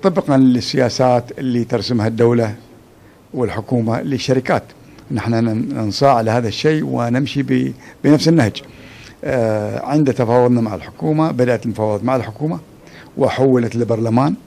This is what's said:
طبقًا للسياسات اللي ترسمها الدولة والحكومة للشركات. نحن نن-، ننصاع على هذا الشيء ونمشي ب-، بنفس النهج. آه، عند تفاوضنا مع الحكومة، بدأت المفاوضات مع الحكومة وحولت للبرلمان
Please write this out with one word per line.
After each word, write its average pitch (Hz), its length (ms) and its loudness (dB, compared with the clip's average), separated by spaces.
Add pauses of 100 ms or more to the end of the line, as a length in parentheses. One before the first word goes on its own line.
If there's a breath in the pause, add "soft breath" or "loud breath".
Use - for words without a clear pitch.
طبقًا 170 340 2
للسياسات 123 1000 2
اللي 123 240 -2
ترسمها 113 440 -2
الدولة 113 480 2 (800 loud breath)
والحكومة 113 680 -2
للشركات. 131 640 -2 (480 loud breath)
نحن 117 220 -2
نن-، 113 400 -2
ننصاع 127 420 2
على 110 160 0
هذا 120 160 0
الشيء 156 380 -2
ونمشي 131 580 -2
ب-، 127 300 -2 (300 loud breath)
بنفس 151 240 4
النهج. 143 340 2 (600 loud breath)
آه، 110 640 -2
عند 143 280 0
تفاوضنا 123 480 2
مع 107 140 -4
الحكومة، 156 560 -4
بدأت 123 340 0
المفاوضات 107 380 -2
مع 127 120 0
الحكومة 131 440 -6 (580 loud breath)
وحولت 123 580 2
للبرلمان 117 600 0 (120)